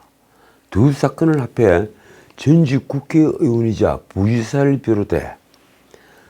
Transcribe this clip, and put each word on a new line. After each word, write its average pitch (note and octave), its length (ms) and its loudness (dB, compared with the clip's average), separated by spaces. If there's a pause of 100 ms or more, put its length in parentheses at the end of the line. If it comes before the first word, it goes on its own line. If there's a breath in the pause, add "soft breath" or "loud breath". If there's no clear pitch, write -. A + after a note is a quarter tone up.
(720 soft breath)
두 A#2+ 200 2
사건을 D3 500 -2
합해 G#2+ 460 0 (480 soft breath)
전직 C#3+ 520 2
국회의원이자 A#2 1120 0 (100)
부지사를 A#2+ 720 0
비롯해 G2+ 520 -2 (960 soft breath)